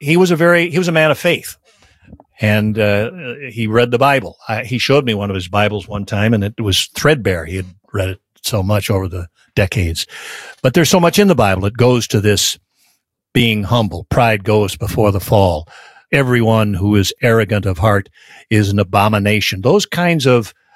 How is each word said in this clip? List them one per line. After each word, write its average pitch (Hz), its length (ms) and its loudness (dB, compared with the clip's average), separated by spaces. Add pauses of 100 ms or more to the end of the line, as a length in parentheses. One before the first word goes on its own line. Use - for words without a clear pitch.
he 151 160 0
was 180 160 4
a 165 40 2
very, 170 340 2
he 151 80 -2
was 175 100 -2
a 170 40 -2
man 156 200 2
of - 60 -2
faith. - 380 -4 (840)
And, 107 380 0
uh, 104 320 0 (380)
he 110 200 -6
read 120 240 2
the 120 60 0
Bible. 135 400 0 (100)
I, 113 160 -6
he 120 140 -6
showed 139 260 0
me 113 100 -2
one 101 160 -4
of 95 40 -6
his 90 140 -8
Bibles 104 380 -2
one 101 180 -8
time, 110 300 0
and 104 80 0
it 107 180 -6
was 101 260 -2 (100)
threadbare. 98 480 0
He 87 120 -10
had 92 100 -8 (260)
read 95 160 -4
it 95 120 -10 (220)
so 101 200 -2
much 98 280 0
over 95 180 0
the 87 200 -10 (260)
decades. 90 520 -2 (560)
But 127 120 2
there's 165 140 4
so 185 120 4
much 170 180 2
in 202 100 4
the 175 60 4
Bible 98 280 2
that 104 140 -4
goes 120 320 2
to 107 120 0
this 101 380 0 (760)
being 113 300 2
humble. 98 400 -2
"Pride 110 400 0
goes 107 320 0
before 104 340 0
the 98 100 -2
fall. 90 480 0 (440)
Everyone 113 600 2
who 101 240 0
is 98 240 2
arrogant 107 460 2
of 92 120 -4
heart 101 300 0 (400)
is 104 220 2
an 101 80 0
abomination." 101 840 0
Those 170 240 2
kinds 170 420 -2
of 123 280 2 (220)